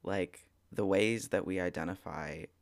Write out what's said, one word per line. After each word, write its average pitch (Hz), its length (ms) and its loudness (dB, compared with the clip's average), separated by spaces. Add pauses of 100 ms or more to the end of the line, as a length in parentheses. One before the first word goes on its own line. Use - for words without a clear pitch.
Like, 95 460 -4 (240)
the 104 140 0
ways 107 440 4
that - 160 0
we 92 140 -2
identify 87 840 -4 (160)